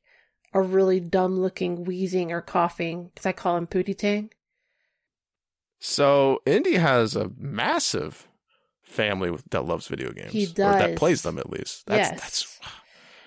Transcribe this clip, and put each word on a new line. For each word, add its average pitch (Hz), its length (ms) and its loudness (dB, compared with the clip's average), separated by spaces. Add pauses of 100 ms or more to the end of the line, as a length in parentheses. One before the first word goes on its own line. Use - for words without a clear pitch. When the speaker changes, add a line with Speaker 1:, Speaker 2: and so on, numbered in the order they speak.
(540)
Speaker 1:
a 196 80 4
really 185 400 4
dumb-looking 185 800 0
wheezing 180 480 -2
or 170 100 -4
coughing, 175 720 -2
'cause - 120 -8
I 190 80 0
call 175 240 0
him 170 100 -4
Pootie 185 300 -2
Tang. 208 340 -2 (1500)
Speaker 2:
So 139 680 4
Indy 262 300 4
has 127 400 4
a 101 220 -2
massive - 920 -4 (560)
family 98 460 -2
with, 82 220 -6
that 71 140 -2
loves 82 220 -4
video - 240 -8
games. - 200 -14
Speaker 1:
He 208 140 0
Speaker 2:
Or 165 100 -6
that 196 240 4 (120)
Speaker 1:
does. 165 80 -6
Speaker 2:
plays 165 240 2
them, 82 140 -4
at - 120 -8
least. - 360 -10
That's, 202 260 2
Speaker 1:
Yes. 170 100 -10
Speaker 2:
that's - 380 -8 (680)